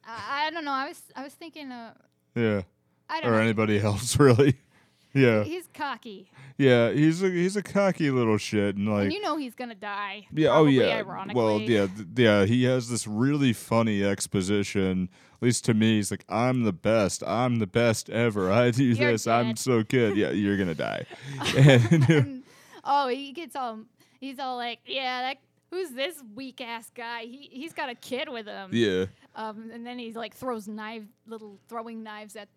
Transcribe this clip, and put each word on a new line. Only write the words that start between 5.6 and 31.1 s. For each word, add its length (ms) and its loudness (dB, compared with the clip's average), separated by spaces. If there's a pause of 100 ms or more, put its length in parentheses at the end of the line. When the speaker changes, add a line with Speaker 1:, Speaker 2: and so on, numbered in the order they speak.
Speaker 1:
cocky. 580 -12 (280)
Speaker 2:
Yeah, 320 6
he's 320 2
a, 80 2
he's 260 -2
a 60 -4
cocky 480 0
little 280 2
shit, 380 -2
and, 160 -2
like, 120 2
Speaker 1:
And 80 0
you 100 -6
know 140 -2
he's 180 -8
gonna 220 -12
die. 560 -10
Speaker 2:
yeah, 160 2
oh, 60 4
Speaker 1:
Probably 260 6
Speaker 2:
yeah. 160 2
Speaker 1:
ironically. 460 -4
Speaker 2:
Well, 180 2
yeah, 260 2
th-, 300 -10
yeah. 300 6
He 180 2
has 240 0
this 180 -4
really 460 2
funny 520 0
exposition 1040 0 (360)
least 220 0
to 80 2
me, 220 4
he's 140 -2
like, 180 -8
"I'm 360 0
the 80 0
best. 520 0
I'm 360 -2
the 60 -2
best 440 0
ever. 400 0
I 220 4
do 120 0
Speaker 1:
You're 280 2
Speaker 2:
this. 140 -2
I'm 240 2
Speaker 1:
dead. 80 -6
Speaker 2:
so 240 2
good." 340 2
Yeah, 140 0
you're 260 0
gonna 180 0
die. 320 -6 (320)
Speaker 1:
<laughs> 180 -2
Speaker 2:
And 540 6
Speaker 1:
And, 320 2 (400)
oh, 260 0
he 240 -8
gets 220 -14
all, 260 -8 (400)
he's 180 -14
all 180 -8
like, 300 -8
"Yeah, 360 -6
that, 140 -6 (340)
who's 200 -6
this 320 -8 (120)
weak-ass 600 -12
guy? 320 -10
He, 260 -18
he's 200 -12
got 160 -6
a 60 -8
kid 340 -8
with 180 -8
him." 260 -12
Speaker 2:
Yeah. 340 2 (300)
Speaker 1:
Um, 360 -10
and 140 -14
then 120 -12
he's, 180 -12
like, 180 -12
throws 340 -8
knife, 340 -12 (240)